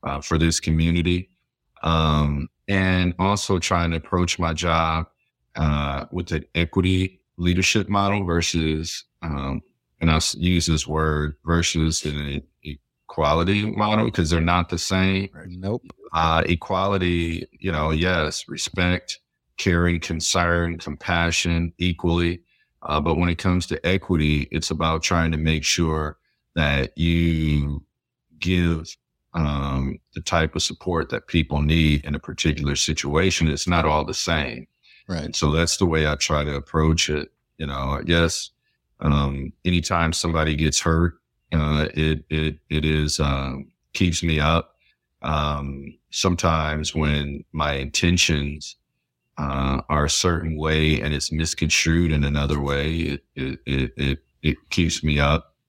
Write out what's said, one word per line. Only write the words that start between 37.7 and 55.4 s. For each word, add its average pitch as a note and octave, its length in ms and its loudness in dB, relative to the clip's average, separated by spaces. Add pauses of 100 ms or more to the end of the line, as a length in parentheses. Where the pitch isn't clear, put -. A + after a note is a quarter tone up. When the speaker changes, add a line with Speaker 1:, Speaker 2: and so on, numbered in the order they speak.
Speaker 1:
I - 40 -8
guess, E2+ 480 0 (500)
um, C#2 520 0 (120)
anytime E2+ 480 0
somebody D#2+ 440 0
gets D2+ 240 2
hurt, E2 340 2 (380)
uh, D2+ 420 0
it, D#2 360 0
it, D#2 280 -2 (120)
it D2+ 140 0
is, D2+ 360 0
um, C2+ 460 -2 (260)
keeps F2 300 0
me E2 180 0
up. D#2+ 360 0 (460)
Um, D2 760 -4 (140)
sometimes D#2 840 0
when D2 580 0
my D2 220 -2
intentions, D2 1000 0 (600)
uh, C2+ 520 -2
are D2 160 2
a D2 60 0
certain D#2+ 460 0
way D#2 440 2
and D2 120 -2
it's D2+ 200 -4
misconstrued E2 800 2
in D2 100 2
another C#2+ 380 0
way, C#2+ 380 0
it, D2 260 -4 (100)
it, C2 320 -6
it, C2+ 300 -2
it, C#2 220 -2 (240)
it - 280 -2
keeps E2 320 0
me D2 160 2
up. D2 380 2 (120)